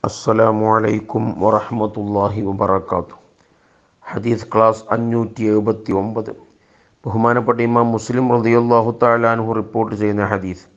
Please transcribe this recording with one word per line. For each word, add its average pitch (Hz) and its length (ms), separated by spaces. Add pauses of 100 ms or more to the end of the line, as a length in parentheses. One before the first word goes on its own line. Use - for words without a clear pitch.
അസ്സലാമു 110 720
അലൈക്കും 110 640
വറഹ്മത്തുള്ളാഹി 104 1000
വബറകാതുഹു. 95 800 (920)
ഹദീസ് 113 440
ക്ലാസ് 110 360
അഞ്ഞൂറ്റി 113 520
എഴുപത്തി 107 480
ഒമ്പത്. 104 440 (720)
ബഹുമാനപ്പെട്ട 117 560
ഇമാം 117 300
മുസ്ലിം 120 380
റളിയല്ലാഹു 117 760
തആല 117 240
അൻഹു 113 260
report 110 420
ചെയ്യുന്ന 104 300
ഹദീസ്. 92 400 (120)